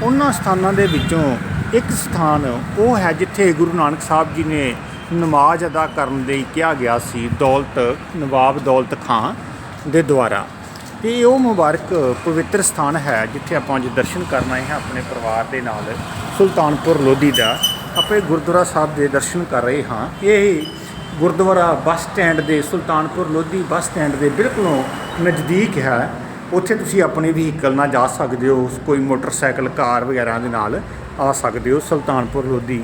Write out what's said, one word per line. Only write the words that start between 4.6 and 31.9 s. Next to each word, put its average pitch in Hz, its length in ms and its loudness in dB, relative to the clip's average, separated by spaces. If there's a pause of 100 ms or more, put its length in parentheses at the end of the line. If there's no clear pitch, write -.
ਨਮਾਜ਼ 160 520 4
ਅਦਾ 156 220 0
ਕਰਨ 135 380 -2
ਲਈ 139 280 -2
ਕਿਹਾ 160 200 2
ਗਿਆ 120 260 0
ਸੀ 120 300 -6 (100)
ਦੌਲਤ, 135 580 2 (180)
ਨਵਾਬ 135 440 2
ਦੌਲਤ 131 360 2 (120)
ਖਾਂ 123 260 0 (540)
ਦੇ 156 140 4
ਦੁਆਰਾ। 123 440 2 (580)
ਤੇ 240 200 0
ਉਹ 254 160 6
ਮੁਬਾਰਕ 165 760 2 (100)
ਪਵਿੱਤਰ 165 360 0
ਸਥਾਨ 151 340 0
ਹੈ 135 380 0
ਜਿੱਥੇ 143 220 -6
ਆਪਾਂ 139 220 -2
ਅੱਜ 127 180 -2
ਦਰਸ਼ਨ 135 280 -2
ਕਰਨ 127 280 -2
ਆਏ 131 140 -4
ਹਾਂ 147 100 -6
ਆਪਣੇ 127 260 -6
ਪਰਿਵਾਰ 113 500 -4
ਦੇ 131 100 -4
ਨਾਲ 107 320 -6 (440)
ਸੁਲਤਾਨਪੁਰ 160 640 4
ਲੋਧੀ 135 320 4
ਦਾ। 117 260 2 (400)
ਆਪਾਂ 208 200 2
ਇਹ 208 40 2
ਗੁਰਦੁਆਰਾ 165 420 2
ਸਾਹਿਬ 151 320 0
ਦੇ 143 120 2
ਦਰਸ਼ਨ 143 360 -2
ਕਰ 123 200 -2
ਰਹੇ 131 200 0
ਹਾਂ। 113 240 -6 (160)
ਇਹ 196 400 4 (560)
ਗੁਰਦੁਆਰਾ 175 540 4 (120)
ਬੱਸ 160 180 0
ਸਟੈਂਡ 165 380 2
ਦੇ, 151 200 2
ਸੁਲਤਾਨਪੁਰ 160 680 -2
ਲੋਧੀ 160 400 -2
ਬੱਸ 165 160 0
ਸਟੈਂਡ 147 300 -2
ਦੇ 143 140 2
ਬਿਲਕੁਲੋਂ 165 540 0 (400)
ਨਜ਼ਦੀਕ 175 540 2
ਹੈ। 131 320 0 (440)
ਉੱਥੇ 185 220 2
ਤੁਸੀਂ - 280 0
ਆਪਣੇ 160 280 0
ਵਹੀਕਲ 156 440 0
ਨਾਲ 143 120 2
ਜਾ 127 200 2
ਸਕਦੇ 127 400 -2
ਹੋ, 127 220 4 (160)
ਕੋਈ 143 140 2
ਮੋਟਰਸਾਈਕਲ, 131 680 0
ਕਾਰ 123 360 0
ਵਗੈਰਾ 120 340 0
ਦੇ 123 100 -4
ਨਾਲ 117 320 -2 (380)
ਆ 139 120 2
ਸਕਦੇ 120 400 -2
ਹੋ 143 80 4
ਸੁਲਤਾਨਪੁਰ 135 640 -2